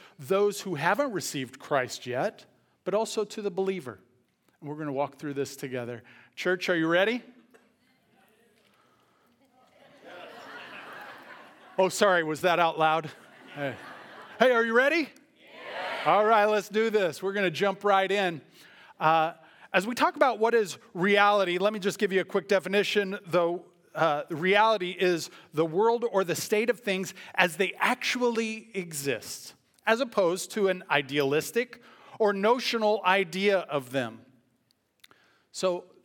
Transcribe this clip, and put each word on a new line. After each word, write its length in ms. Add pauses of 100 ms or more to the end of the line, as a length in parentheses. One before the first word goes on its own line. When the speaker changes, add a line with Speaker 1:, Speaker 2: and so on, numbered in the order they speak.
(180)
Speaker 1:
those 440
who 120
haven't 380
received 480
Christ 480
yet, 380 (400)
but 100
also 300
to 180
the 80
believer. 480 (600)
And 100
we're 80
gonna 160
walk 260
through 160
this 200
together. 460 (340)
Church, 340
are 60
you 120
ready? 340 (4000)
Oh, 120
sorry, 340
was 180
that 180
out 180
loud? 320 (460)
Hey, 180 (640)
hey, 140
are 120
you 120
ready? 340 (960)
Speaker 2:
Yeah. 60
Speaker 1:
All 120
right, 220
let's 240
do 220
this. 300
We're 120
gonna 160
jump 340
right 280
in. 300 (580)
Uh, 340 (400)
as 140
we 80
talk 200
about 220
what 160
is 240 (160)
reality, 640
let 160
me 60
just 180
give 160
you 80
a 40
quick 220
definition, 800
though. 380 (300)
Uh, 360
reality 580
is 400 (240)
the 100
world 480
or 120
the 100
state 380
of 80
things 340 (220)
as 220
they 200
actually 960
exist, 800 (320)
as 160
opposed 480
to 180
an 220
idealistic 880 (380)
or 160
notional 720
idea 540
of 320
them. 300 (1300)
So 320 (220)